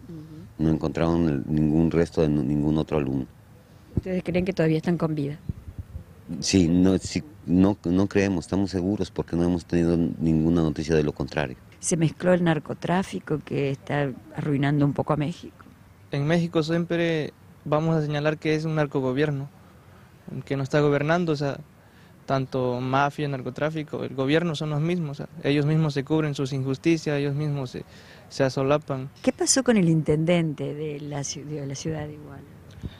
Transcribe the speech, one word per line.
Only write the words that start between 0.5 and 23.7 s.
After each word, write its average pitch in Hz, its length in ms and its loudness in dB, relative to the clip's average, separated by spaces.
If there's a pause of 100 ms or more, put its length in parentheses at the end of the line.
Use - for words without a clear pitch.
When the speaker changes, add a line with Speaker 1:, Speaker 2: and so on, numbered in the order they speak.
Speaker 2:
No 80 60 4
encontraron 80 600 2
el, 69 160 -2
ningún 78 440 2
resto 82 300 2
de 78 80 4
nu-, 73 140 2
ningún 73 340 2
otro 78 220 0
alumno. 67 280 -2 (680)
Speaker 1:
¿Ustedes 185 260 -2
creen 180 220 0
que 185 80 -2
todavía 160 240 2
están 160 220 0
con 156 160 0
vida? 147 240 -4 (1040)
Speaker 2:
Sí, 90 280 4
no, 90 300 6
sí, - 260 -4 (220)
no, 95 380 4
no 92 220 2
creemos, 98 380 2
estamos 95 260 -2
seguros 95 400 -2
porque - 240 -4
no 85 100 2
hemos 87 200 0
tenido 85 320 2
ninguna 82 640 2
noticia 80 340 0
de 78 100 4
lo 71 80 -2
contrario. 69 440 -4 (240)
Speaker 1:
¿Se - 160 -2
mezcló 165 380 2
el 175 100 2
narcotráfico 170 1000 -2
que 139 280 -4
está 139 400 -4 (240)
arruinando 143 500 0
un 143 80 2
poco 139 220 -2
a - 20 2
México? 151 400 -6 (540)
Speaker 3:
En 143 160 -2
México 170 360 2
siempre 165 720 0 (320)
vamos 156 320 2
a 151 60 2
señalar 151 340 0
que 156 180 0
es 156 100 0
un 160 100 -2
narcogobierno, 143 760 0 (960)
que 139 120 -4
no 139 80 -4
está 147 160 2
gobernando, 151 520 2
o 143 40 0
sea, 143 240 -4 (640)
tanto 127 560 -2
mafia, 139 480 0
narcotráfico, 139 720 -6